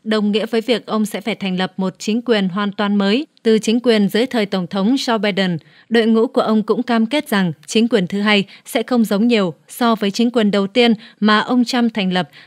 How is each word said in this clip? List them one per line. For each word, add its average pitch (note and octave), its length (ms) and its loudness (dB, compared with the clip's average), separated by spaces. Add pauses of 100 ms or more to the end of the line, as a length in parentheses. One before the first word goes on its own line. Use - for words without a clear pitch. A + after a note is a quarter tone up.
đồng G#3+ 280 0
nghĩa G#3 140 -2
với A3+ 140 -2
việc A3 260 -2
ông G#3+ 200 -2
sẽ G3+ 140 -8
phải G3+ 140 -6
thành F#3 220 -6
lập F#3 200 -4
một F#3+ 220 -4
chính A3 240 -4
quyền G#3 260 0
hoàn G3+ 240 -4
toàn G3+ 240 -2
mới G3+ 300 0 (160)
từ A3 160 2
chính A3+ 220 -2
quyền A3 280 2
dưới G#3+ 180 0
thời A#3 200 -2
Tổng F#3+ 200 -4
thống G3+ 280 0
Joe B3+ 240 -2
Biden. F#3+ 400 -2 (300)
Đội A3+ 180 2
ngũ A3 200 4
của A3+ 140 -2
ông G#3+ 220 2
cũng G#3+ 200 -2
cam A3+ 240 0
kết D4 220 -4
rằng F#3+ 240 0 (140)
chính A3+ 220 0
quyền G#3 180 0
thứ G3+ 140 -6
hai G#3 240 2 (220)
sẽ A3+ 160 -4
không A#3 220 0
giống G#3 240 0
nhiều G3+ 260 2 (140)
so A#3 260 0
với G#3 160 -2
chính A#3 200 0
quyền A3 200 2
đầu G3 160 0
tiên A#3+ 280 2 (260)
mà G#3+ 180 4
ông B3 260 0
Trump A#3+ 300 0
thành F#3 180 -2
lập F3+ 160 -2 (180)